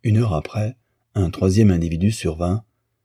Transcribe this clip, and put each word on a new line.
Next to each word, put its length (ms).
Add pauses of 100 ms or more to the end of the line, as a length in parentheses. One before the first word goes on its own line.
Une 140
heure 160
après, 440 (380)
un 140
troisième 420
individu 400
survint 520 (420)